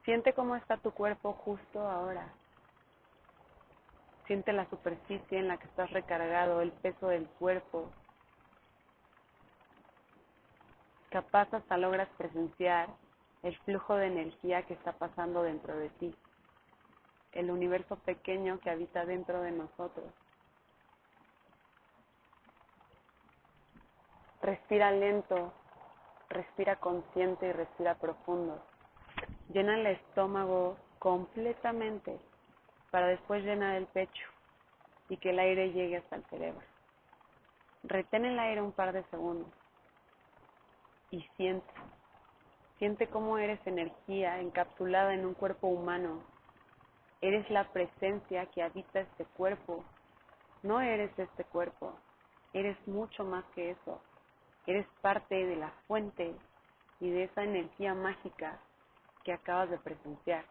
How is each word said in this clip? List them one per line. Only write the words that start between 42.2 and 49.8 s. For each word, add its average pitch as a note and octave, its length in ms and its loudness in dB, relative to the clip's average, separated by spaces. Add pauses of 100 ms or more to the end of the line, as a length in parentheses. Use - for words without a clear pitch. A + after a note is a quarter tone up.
Siente G#3 280 2
cómo A3 300 0
eres G#3 300 0
energía F3+ 720 -2
encapsulada F#3 760 2
en F#3+ 120 0
un F#3 100 -2
cuerpo F#3+ 320 -2
humano. F3 560 -2 (1000)
Eres G3+ 300 2
la G3+ 200 2
presencia F#3 760 -2
que F3+ 160 -4
habita F#3 380 -4
este F#3 240 -10
cuerpo. F#3 600 -2 (800)